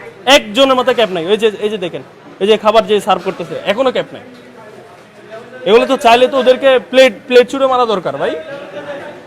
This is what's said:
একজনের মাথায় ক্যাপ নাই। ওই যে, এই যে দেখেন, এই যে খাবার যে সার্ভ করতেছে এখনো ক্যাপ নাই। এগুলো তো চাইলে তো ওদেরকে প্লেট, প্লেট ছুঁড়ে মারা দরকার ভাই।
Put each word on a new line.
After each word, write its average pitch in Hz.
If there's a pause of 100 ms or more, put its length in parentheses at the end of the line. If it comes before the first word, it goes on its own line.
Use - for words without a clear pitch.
(260)
একজনের 254
মাথায় 247
ক্যাপ 214
নাই। 170
ওই 208
যে, 214
এই 214
যে 214
দেখেন, 165 (360)
এই 196
যে 214
খাবার 214
যে 208
সার্ভ 185
করতেছে 170 (100)
এখনো 240
ক্যাপ 170
নাই। 107 (1400)
এগুলো 247
তো 254
চাইলে 247
তো 269
ওদেরকে 254 (100)
প্লেট, 254 (140)
প্লেট 247
ছুঁড়ে 269
মারা 247
দরকার 170
ভাই। 175 (920)